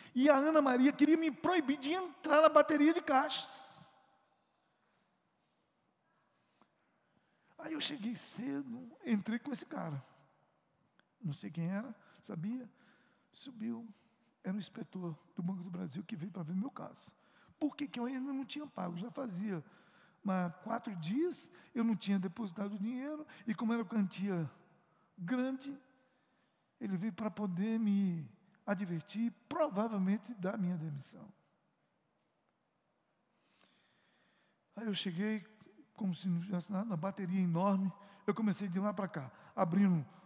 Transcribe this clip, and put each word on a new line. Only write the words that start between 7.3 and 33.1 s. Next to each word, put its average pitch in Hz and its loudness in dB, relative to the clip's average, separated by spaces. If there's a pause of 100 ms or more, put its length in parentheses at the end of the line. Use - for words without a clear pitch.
Aí - -8
eu 302 -4
cheguei 208 -4
cedo, 254 -8 (140)
entrei 226 0
com 285 -10
esse - -8
cara. 160 -6 (1160)
Não 160 -4
sei 196 -12
quem 165 -4
era, 220 -6 (280)
sabia? 214 -8 (640)
Subiu. - -10 (560)
Era 185 -4
o 208 -4
inspetor 175 -8 (160)
do - -6
Banco 175 -4
do 185 -10
Brasil 175 -8
que 220 -12
veio 180 -8
pra 175 -8
ver 165 -6
meu 226 -2
caso. - -14 (460)
Por 294 -2
que 285 -6
que 247 -10
eu 240 -4
ainda 262 -4
não 269 -4
tinha 302 -10
pago? 180 -6
Já 214 -8
fazia, 202 -6 (580)
mas 185 0
quatro 226 -6
dias 233 -2 (240)
eu 233 2
não 226 4
tinha 196 0
depositado 202 -4
o - -6
dinheiro, 262 -6 (180)
e 220 0
como 226 0
era 233 0
quantia 190 0 (720)
grande, 262 -2 (1040)
ele 196 -2
veio 196 -4
pra 214 -4
poder 208 -2
me 196 2 (400)
advertir, 202 -2 (160)
provavelmente 220 0
dar 196 -4
minha 180 0
demissão. 151 -10 (3500)